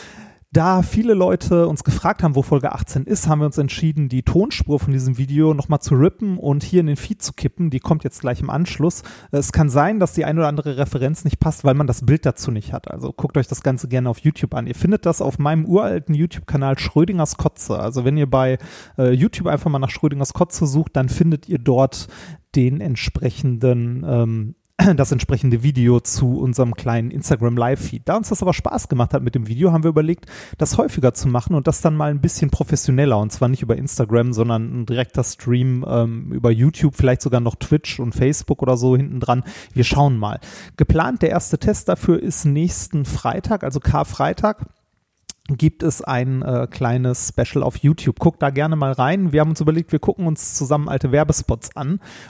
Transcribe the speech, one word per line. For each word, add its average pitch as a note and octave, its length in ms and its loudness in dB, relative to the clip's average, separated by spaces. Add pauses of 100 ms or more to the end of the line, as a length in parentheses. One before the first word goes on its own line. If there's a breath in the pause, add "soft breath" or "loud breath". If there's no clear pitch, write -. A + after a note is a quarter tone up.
(540 loud breath)
Da F3+ 280 4
viele A3 320 0
Leute F3+ 540 2
uns D#3 160 -4
gefragt - 400 0
haben, D#3 100 2
wo C3+ 80 2
Folge C#3+ 300 0
achtzehn - 320 -4
ist, - 240 -2
haben D3+ 140 2
wir D3+ 40 2
uns D3 120 -2
entschieden, D3 500 0
die B2+ 160 -2
Tonspur E3 560 0
von C#3 140 0
diesem C3 240 0
Video C#3+ 360 2
nochmal C#3+ 280 0
zu - 120 0
rippen F3+ 440 2
und C#3+ 260 0
hier F3+ 160 2
in E3 80 4
den C#3+ 80 0
Feed - 260 -8
zu - 120 -8
kippen. - 360 -2
Die C3+ 120 -4
kommt - 240 0
jetzt - 160 -8
gleich B2 180 -2
im - 100 -4
Anschluss. E3 540 -2 (280 loud breath)
Es C#3+ 200 0
kann D#3 180 4
sein, D#3 300 2
dass F3+ 140 0
die G#3+ 100 0
ein D3+ 140 0
oder D#3+ 100 2
andere D3 300 -4
Referenz C#3 480 -2
nicht - 160 0
passt, - 240 0
weil C3 80 6
man D3 120 2
das B2+ 200 -2
Bild C#3+ 200 2
dazu - 240 -2
nicht A2 220 -4
hat. - 180 -10
Also C3 220 -10
guckt - 260 -4
euch C3 120 0
das - 120 -8
Ganze C3 280 -2
gerne B2+ 200 0
auf A#2 100 -4
YouTube - 340 0
an. A#2+ 140 -4
Ihr A#2+ 80 -6
findet G3+ 300 0
das E3+ 160 0
auf C3+ 160 -2
meinem D#3 280 0
uralten F3+ 500 0
YouTube-Kanal C3+ 640 -2
Schrödingers E3+ 560 0
Kotze. - 420 -4
Also A#2+ 280 -4
wenn C#3 100 2
ihr C#3+ 140 0
bei, C3 280 2 (400 loud breath)
äh, B2+ 140 4
YouTube E3 360 2
einfach D3 220 0
mal C#3+ 100 0
nach C3+ 120 -2
Schrödingers D3 420 -2
Kotze - 320 0
sucht, C#3+ 300 -2
dann C3 140 2
findet D#3+ 400 2
ihr D#3+ 100 -2
dort C3 480 2 (480 loud breath)
den C3+ 240 2
entsprechenden, B2+ 1300 -2
ähm, A2+ 480 0 (240)
<clears throat> F3 160 6
das C3+ 160 2
entsprechende A#2+ 520 0
Video B2 360 4
zu B2+ 380 0
unserem B2 380 0
kleinen A#2 340 -2
Instagram A#2+ 480 -2
Live-Feed. A#2+ 480 -2
Da F3 100 0
uns A3 140 -2
das G3+ 140 -2
aber F3+ 100 2
Spaß - 360 -4
gemacht A#2+ 220 0
hat C3+ 120 0
mit A#2+ 100 -2
dem A2+ 140 -2
Video, C3+ 240 2
haben D#3+ 100 4
wir D#3+ 80 2
überlegt, D#3 380 0 (320 loud breath)
das - 180 0
häufiger C3+ 380 2
zu - 140 -2
machen D3+ 260 0
und C#3+ 100 0
das - 160 0
dann D#3 140 2
mal D3+ 160 0
ein C#3+ 100 -2
bisschen D3+ 300 0
professioneller. C3+ 640 2
Und G#2+ 140 0
zwar B2 180 0
nicht C3 140 0
über A2+ 120 0
Instagram, A#2 580 0
sondern A#2 480 -2
ein A2+ 40 -6
direkter B2 380 -2
Stream, B2 640 0
ähm, A#2 420 -2
über A#2+ 200 2
YouTube, C3+ 440 2
vielleicht C3 280 2
sogar B2 180 2
noch A#2 140 -2
Twitch - 440 -2
und A#2+ 140 -4
Facebook C#3+ 480 0
oder B2+ 160 2
so B2+ 180 4
hinten C3 240 -2
dran. B2 240 0 (300 loud breath)
Wir B2 100 2
schauen C#3 360 4
mal. G#2 200 -4 (380 loud breath)
Geplant, G3 460 2
der D#3+ 80 2
erste - 260 -2
Test - 320 0
dafür F3 320 2
ist - 240 -4
nächsten D3 600 0
Freitag, - 580 -4
also C3 160 -4
Karfreitag, - 880 -2 (840)
gibt D3 320 0
es - 200 -2
ein, C3 400 -2
äh, B2 280 -2
kleines B2 600 -2
Special C3 340 -2
auf B2+ 140 -2
YouTube. - 420 0
Guckt - 220 2
da C#3+ 80 2
gerne D3 260 0
mal C#3 160 0
rein. D3+ 400 0
Wir D3+ 80 4
haben D3+ 120 2
uns D#3 100 -4
überlegt, D#3+ 320 0
wir D3+ 60 0
gucken F#3 280 -2
uns - 280 -4
zusammen D3 340 -2
alte C3+ 240 2
Werbespots D3 600 0
an D3 280 -4 (280 loud breath)